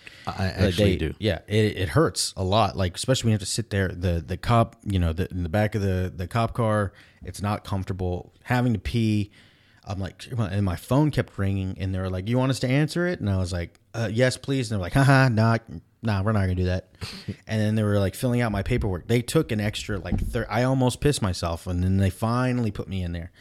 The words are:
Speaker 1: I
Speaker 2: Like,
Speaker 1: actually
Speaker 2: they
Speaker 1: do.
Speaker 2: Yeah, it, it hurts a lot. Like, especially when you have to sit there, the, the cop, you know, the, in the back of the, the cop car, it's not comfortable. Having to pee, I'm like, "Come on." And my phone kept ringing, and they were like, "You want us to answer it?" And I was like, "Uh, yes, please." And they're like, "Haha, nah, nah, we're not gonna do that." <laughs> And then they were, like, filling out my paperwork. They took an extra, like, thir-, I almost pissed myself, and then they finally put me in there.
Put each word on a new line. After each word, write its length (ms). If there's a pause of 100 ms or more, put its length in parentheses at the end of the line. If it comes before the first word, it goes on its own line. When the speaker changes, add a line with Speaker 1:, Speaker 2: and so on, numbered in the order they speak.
(240)
Speaker 1:
I 60
Speaker 2:
Like, 80 (200)
Speaker 1:
actually 320
Speaker 2:
they 60
Speaker 1:
do. 220
Speaker 2:
Yeah, 300
it, 280
it 120
hurts 480
a 80
lot. 320
Like, 180
especially 320
when 60
you 20
have 60
to 60
sit 240
there, 180
the, 360
the 120
cop, 480
you 160
know, 120
the, 200
in 100
the 60
back 260
of 80
the, 320
the 140
cop 260
car, 380 (320)
it's 180
not 220
comfortable. 680 (120)
Having 300
to 40
pee, 540 (520)
I'm 160
like, 300
"Come 100
on." 120
And 120
my 120
phone 360
kept 260
ringing, 400
and 160
they 60
were 100
like, 180
"You 100
want 120
us 100
to 80
answer 380
it?" 140
And 100
I 60
was 160
like, 260 (160)
"Uh, 180
yes, 240
please." 340
And 80
they're 40
like, 120
"Haha, 340
nah, 300 (440)
nah, 220
we're 80
not 80
gonna 160
do 80
that." 240 (120)
<laughs> 460
And 140
then 160
they 80
were, 160
like, 160
filling 240
out 100
my 140
paperwork. 420
They 160
took 300
an 80
extra, 380
like, 220
thir-, 300
I 140
almost 360
pissed 220
myself, 460
and 160
then 140
they 120
finally 600
put 160
me 140
in 100
there. 180 (100)